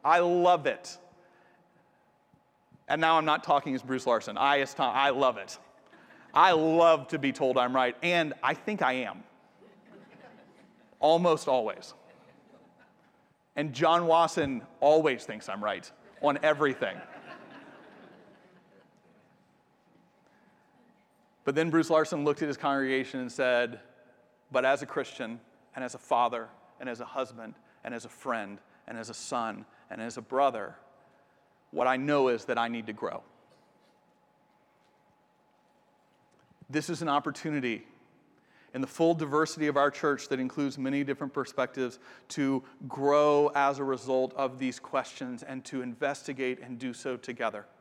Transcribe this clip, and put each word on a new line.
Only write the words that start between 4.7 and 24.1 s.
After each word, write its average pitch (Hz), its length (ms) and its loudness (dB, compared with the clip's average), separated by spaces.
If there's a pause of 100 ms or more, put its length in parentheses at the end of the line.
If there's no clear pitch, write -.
Tom, 127 200 -2
I 139 160 4
love 127 260 2
it. 95 220 -14 (760)
I 175 200 8
love 160 560 6
to 156 100 -4
be 135 140 0
told 131 260 2
I'm 123 160 2
right, 127 280 2
and 170 400 0
I 147 120 0
think 202 280 -4
I 131 100 2
am. 117 320 -6 (1800)
Almost 160 480 4
always. 117 460 -2 (1600)
And 147 160 -4
John 165 340 4
Wasson 160 580 2 (140)
always 147 460 4
thinks 107 240 -12
I'm 104 160 -6
right 98 260 -4 (320)
on 143 220 2
everything. 139 520 2 (4000)
But 139 120 0
then 165 120 2
Bruce 165 220 2
Larson 156 340 2
looked 147 180 0
at 151 60 -2
his 135 80 -4
congregation 135 600 -2
and 123 140 -8
said, 123 480 0 (720)